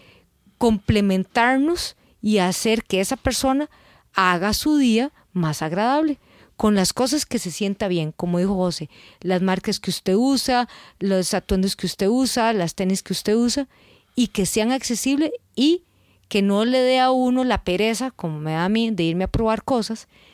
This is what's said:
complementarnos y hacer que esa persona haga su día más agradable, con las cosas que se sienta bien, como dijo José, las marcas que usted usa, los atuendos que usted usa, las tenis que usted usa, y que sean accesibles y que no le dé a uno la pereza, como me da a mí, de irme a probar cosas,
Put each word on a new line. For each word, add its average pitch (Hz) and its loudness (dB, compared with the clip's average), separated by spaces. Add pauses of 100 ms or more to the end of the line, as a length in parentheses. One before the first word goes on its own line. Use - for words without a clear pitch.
(580)
complementarnos 226 2 (260)
y 214 2
hacer 202 0
que 190 -2
esa 233 -4
persona 269 -2 (440)
haga 185 2
su 302 2
día 247 2 (220)
más 160 -2
agradable, 247 0 (360)
con 214 2
las 185 2
cosas 247 -2
que 240 -4
se 180 -6
sienta 202 -4
bien, 165 -2
como 175 -4
dijo 196 0
José, 180 -2 (320)
las 180 0
marcas 190 -2
que - -6
usted 185 -2
usa, 247 0 (300)
los 190 0
atuendos 190 0
que - -6
usted 190 -2
usa, 233 0
las 170 -2
tenis 190 -2
que - -8
usted 208 -2
usa, 240 0 (480)
y 240 2
que 196 -2
sean 220 0
accesibles 269 -2 (240)
y 311 2 (480)
que 202 0
no 202 2
le 254 0
dé 254 2
a 254 4
uno 254 2
la 247 0
pereza, 220 0
como 156 -8
me 156 -6
da 160 -2
a 185 0
mí, 226 0
de 175 -2
irme 165 0
a 185 -4
probar 220 -2
cosas, 220 -4 (260)